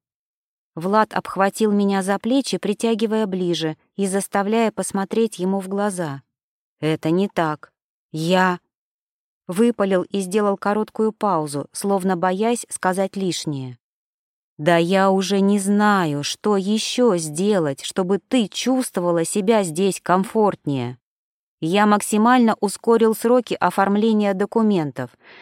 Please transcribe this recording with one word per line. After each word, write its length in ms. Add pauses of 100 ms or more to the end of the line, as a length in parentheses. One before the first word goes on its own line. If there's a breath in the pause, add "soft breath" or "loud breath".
(760)
Влад 380
обхватил 580
меня 320
за 160
плечи, 380
притягивая 720
ближе 500 (180)
и 120
заставляя 640
посмотреть 680
ему 220
в 60
глаза. 540 (580)
«Это 320
не 180
так. 420 (400)
Я...» 480 (880)
Выпалил 560
и 180
сделал 360
короткую 560
паузу, 580
словно 460
боясь 520
сказать 460
лишнее. 640 (800)
«Да 200
я 340
уже 280
не 200
знаю, 640
что 340
еще 600
сделать, 680
чтобы 360
ты 280
чувствовала 760
себя 400
здесь 380
комфортнее. 960 (640)
Я 240
максимально 760
ускорил 560
сроки 440
оформления 760
документов. 760 (300 loud breath)